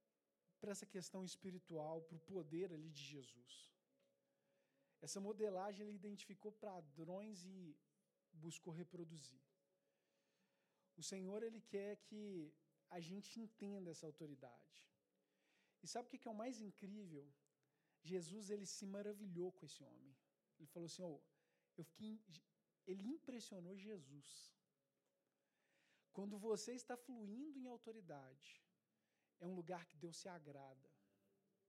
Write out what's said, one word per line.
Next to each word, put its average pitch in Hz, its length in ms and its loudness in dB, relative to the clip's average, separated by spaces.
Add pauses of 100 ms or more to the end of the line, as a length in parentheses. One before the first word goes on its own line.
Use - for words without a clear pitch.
(600)
pra 208 140 2
essa 202 120 -2
questão 185 380 0
espiritual, 165 800 2
pro 165 160 -6
poder 170 540 4
ali 160 180 -2
de 143 140 -4 (100)
Jesus. 120 400 -8 (1500)
Essa 196 140 2
modelagem, 202 680 4
ele 208 100 -2
identificou 202 560 -4
padrões 180 920 -2
e 185 320 -6 (560)
buscou 165 400 -2
reproduzir. 160 680 -2 (1500)
O 165 60 -6
Senhor, 190 400 2
ele 226 180 2
quer 202 360 2
que 214 260 -6 (680)
a 175 120 -2
gente 190 400 -2
entenda 202 500 0
essa 156 160 -2
autoridade. 143 800 -6 (960)
E 165 60 -2
sabe 247 180 2
o - 40 -16
que 254 80 -4
que - 100 -4
é - 20 4
o 214 120 2
mais 240 180 2
incrível? 190 680 -4 (760)
Jesus, 185 480 2
ele 208 160 4
se - 200 0
maravilhou 202 680 2
com - 140 -12
esse 147 160 -8
homem. 135 320 -12 (440)
Ele 156 160 -10
falou 170 120 0
assim: 165 160 -2
"Ô, 165 180 2 (560)
eu 165 140 -2
fiquei 214 220 -2
im-", 196 300 -4 (440)
ele 190 180 4 (100)
impressionou 202 640 -2
Jesus. 160 520 -4 (1900)
Quando 202 220 2
você 214 420 6
está 247 160 0
fluindo 247 640 -2
em 254 80 -2
autoridade, 165 840 -6 (880)
é 175 60 2
um 185 140 4
lugar 170 280 2
que - 160 -18
Deus 170 180 -2
se 196 60 -2
agrada. 139 600 -6 (800)